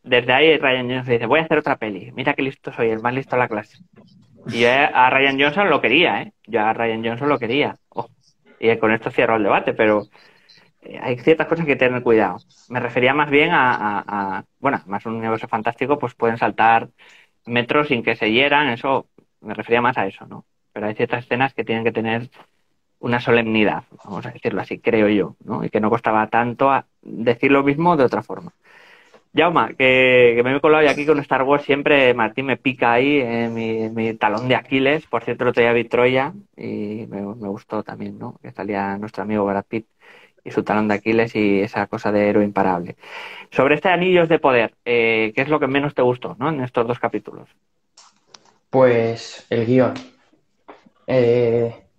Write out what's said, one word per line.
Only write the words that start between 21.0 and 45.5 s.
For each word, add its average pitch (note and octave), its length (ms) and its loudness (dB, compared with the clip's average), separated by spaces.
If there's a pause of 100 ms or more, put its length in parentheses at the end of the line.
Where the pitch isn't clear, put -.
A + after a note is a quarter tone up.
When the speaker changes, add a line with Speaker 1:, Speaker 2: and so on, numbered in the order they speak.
Speaker 1:
escenas B2+ 300 -2
que A#2 100 -6
tienen A2+ 200 -4
que A2+ 80 0
tener A2+ 380 -4 (680)
una A#2+ 220 -2
solemnidad, A2 640 0 (200)
vamos G#2 220 -10
a B2+ 40 -10
decirlo G#2 320 -6
así, F2+ 180 -10
creo A2 280 2
yo, F#2+ 360 0
¿no? A2+ 200 -8
Y A2 60 -6
que G#2+ 100 -2
no A2 100 0
costaba A2 380 0
tanto A#2+ 420 0
a C3+ 160 -2 (160)
decir A#2+ 500 -2
lo C#3 100 4
mismo D#3 340 2
de C3+ 80 4
otra G#2+ 180 0
forma. G2 300 -14 (840)
Jaume, D3 420 2
que, B2+ 580 6
que A#2+ 80 2
me C3 140 2
he C#3+ 60 -2
colado D#3 200 6
yo D3 80 4
aquí C#3+ 140 -2
con D3 140 2
Star C3+ 240 -2
Wars C#3+ 200 2
siempre, C#3+ 520 2
Martín A#2+ 320 -2
me B2+ 100 0
pica B2+ 380 0
ahí, C#3+ 240 2
eh, A#2 340 -2
mi, A2+ 380 -4
mi A2+ 240 -4
talón A2+ 340 -2
de B2+ 80 2
Aquiles. C3+ 500 -2
Por A#2+ 180 -4
cierto, B2 200 -4
el B2 60 2
otro A#2+ 120 2
día A#2 120 4
vi A#2 100 0
Troya B2+ 480 0 (240)
y G#2+ 540 -8
me, G2 100 -10
me G#2 280 -10
gustó G#2+ 340 -8
también, G#2 360 -12
¿no? A2+ 220 -14
Que - 120 -18
salía G2 440 -6
nuestro G#2 280 -8
amigo G#2 200 0
Brad G2 240 -2
Pitt A2+ 180 -8 (560)
y - 100 -16
su - 100 -2
talón G#2+ 260 0
de G#2 60 0
Aquiles A2+ 420 -2
y G2+ 240 2
esa G#2 260 -4
cosa G#2+ 260 -6
de G#2 180 2
héroe G#2 140 2
imparable. F#2+ 520 -2 (540)
Sobre C#3 240 2
este E3 160 0
Anillos F3 400 4
de D#3 80 4
Poder, A#2+ 340 2 (140)
eh, A2+ 500 2
¿qué C3 60 0
es D3 80 -2